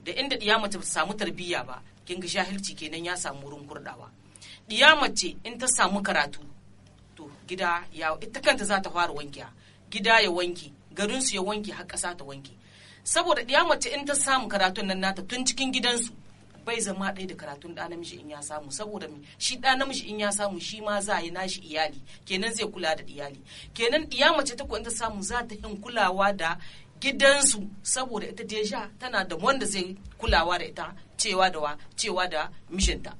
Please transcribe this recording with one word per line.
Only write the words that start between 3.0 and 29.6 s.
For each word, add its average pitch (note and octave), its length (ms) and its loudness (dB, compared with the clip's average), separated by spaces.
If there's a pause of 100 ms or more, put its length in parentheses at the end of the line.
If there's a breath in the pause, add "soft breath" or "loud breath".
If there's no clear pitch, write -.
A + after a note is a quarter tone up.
ya F3 100 -4
samu C#3 320 -8
wurin C#3+ 200 -14
kurɗawa. C#3+ 420 -14 (600 loud breath)
Ɗiya C#4+ 300 10
mace - 440 0
in B3 160 -10
ta B3+ 80 -4
samu G3+ 340 4
karatu, E3+ 380 0 (760)
to D3+ 140 -16 (180)
gida F3 360 0 (100)
ya, D#3+ 280 -2
ita A3 200 -8
kanta C4 240 4
za G3 160 2
ta F#3 80 -4
fara E3 240 0
wanke, C#3+ 320 -10 (460 loud breath)
gida A3+ 300 6
ya G#3 100 4
wanke, F3 400 -2 (240)
garinsu A#3+ 400 0
ya F#3+ 60 0
wanke, G#3 300 -2
har - 140 -10
ƙasa F3 320 -6
ta C#3+ 80 -12
wanke. C#3 260 -14 (520 loud breath)
Saboda D#4+ 420 4
ɗiya D4 220 6
mace D4+ 260 4
in C#4+ 120 -4
ta C#4+ 100 0
samu C4+ 340 2
karatun F#3+ 380 2
nan F#3+ 120 0
nata F#3+ 220 0
tun A#3+ 240 -4
cikin C4 260 0
gidansu, A#3+ 400 0 (540)
bai A#3 160 -2
zama F#3+ 320 -2
ɗaya F#3+ 140 -8
da E3+ 80 -10
karatun D3 400 -12
ɗa E3+ 140 -8
namiji E3+ 300 -12
in D3 100 -16
ya D3 120 -14
samu. D3 300 -10
Saboda G#3 360 -8
me? D3 140 -16 (160 loud breath)
Shi - 200 -2
ɗa C4 200 4
namiji C4+ 320 -2
in G#3 100 -6
ya G#3 120 2
samu G3+ 280 -2
shi G#3+ 220 -10
ma G#3 180 0
za G3 160 0
a E3+ 60 0
yi E3+ 100 -4
nashi F#3+ 300 -4
iyali, D#3 400 -2 (240 loud breath)
kenan G3 280 -2
zai A3 140 -2
kula D#3+ 280 0
da D3 80 -6
iyali. C#3 360 -10 (340 loud breath)
Kenan B3 360 2
ɗiya C#4+ 260 6
mace C#4 220 -2
ta C#4 80 -6
ko A#3 100 -6
in G#3+ 80 -4
ta A#3 60 -8
samu A3 340 -4
za A#3+ 240 -2
ta G#3+ 80 -12
yin G#3 260 -8
kulawa G3+ 540 2
da E3+ 220 -2 (420 loud breath)
gidansu, C#4 680 6 (140)
saboda B3 440 -2
ita A3 160 -10
deja G#3 460 -2 (100)
tana A#3 240 0
da F3+ 140 -6
wanda A3+ 280 2